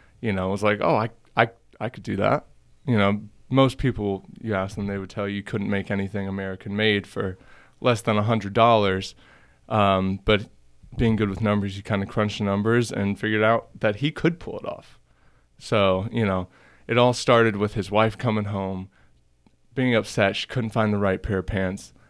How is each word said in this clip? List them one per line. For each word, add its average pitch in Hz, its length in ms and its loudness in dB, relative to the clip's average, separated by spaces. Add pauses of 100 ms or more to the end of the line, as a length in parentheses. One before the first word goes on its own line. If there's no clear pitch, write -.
(200)
you 110 120 -2
know, 95 160 -2
was 98 160 -2
like, 104 160 2
"Oh, 156 160 2
I, 110 140 0 (260)
I, 117 140 4 (280)
I 110 100 -6
could - 140 -12
do 101 140 -4
that." 104 300 0 (380)
You 120 140 0
know, 101 240 2 (260)
most 131 300 2
people, 104 460 -2 (160)
you 110 140 -4
ask 95 200 -2
them, 101 120 -4
they 98 120 -4
would 95 120 -8
tell 101 180 -6
you 101 80 -4
you 98 80 -6
couldn't 101 260 -4
make 98 180 -4
anything 98 380 -4
American 98 480 -8
made 104 320 2
for 98 320 -6 (420)
less 120 200 0
than 107 160 0
a 107 60 2
hundred 104 320 -2
dollars. 104 600 4 (540)
Um, 95 560 2
but 104 240 2 (480)
being 113 200 2
good 104 140 0
with 95 100 -6
numbers, 104 360 0
you 101 60 -12
kinda 98 240 -2
crunch 104 320 -2
the 107 60 -2
numbers 107 480 0
and 101 260 -2
figured 107 240 0
out 113 260 2 (120)
that 107 160 0
he 147 140 -2
could 170 300 -2
pull - 180 -12
it - 80 -12
off. - 320 -14 (600)
So, 98 520 2
you 117 160 0
know, 92 220 -2 (380)
it 117 120 0
all 123 160 6
started 117 420 4
with 101 180 -2
his 98 160 -4
wife 110 280 2
coming 107 260 -2
home, 95 460 -6 (840)
being 127 200 2
upset 101 420 2
she - 100 -8
couldn't 113 240 -4
find 107 220 2
the 101 60 0
right 98 240 0
pair 98 160 -2
of 92 80 -4
pants, 95 480 -4 (160)